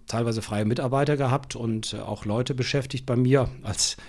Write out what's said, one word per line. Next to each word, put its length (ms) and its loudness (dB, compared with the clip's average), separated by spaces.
teilweise 340 0
freie 240 0
Mitarbeiter 540 2
gehabt 380 0
und, 360 -4
äh, 60 -8
auch 260 -8
Leute 300 0
beschäftigt 500 -2
bei 120 0
mir 340 6
als 360 -2